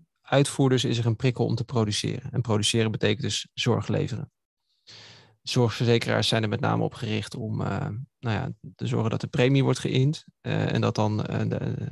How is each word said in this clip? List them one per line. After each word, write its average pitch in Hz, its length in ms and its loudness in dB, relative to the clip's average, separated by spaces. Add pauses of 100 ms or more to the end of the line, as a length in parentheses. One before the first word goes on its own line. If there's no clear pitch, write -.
(200)
uitvoerders 131 640 2
is 120 140 0
er 117 80 0
een 113 100 4
prikkel 123 280 0
om 117 100 0
te 117 100 -2
produceren. 107 680 -2
En 113 80 0
produceren 110 500 2
betekent 107 320 0
dus - 320 -4
zorg 107 340 0
leveren. 101 420 -2 (1120)
Zorgverzekeraars 117 840 2
zijn 113 140 2
er 107 60 -2
met 110 120 -2
name 110 240 0
op 104 100 -6
gericht 107 400 -6
om, 107 260 -6
eh, 98 280 -4 (300)
nou 113 180 -2
ja, - 160 -4 (220)
te 120 120 -6
zorgen 113 240 0
dat 110 100 -2
de - 60 -4
premie 135 380 2
wordt 127 140 2
geïnd, 135 460 0 (160)
eh, 107 320 -2
en 113 80 2
dat 110 140 2
dan, 107 300 0
eh, 107 240 -2
de, 110 440 -4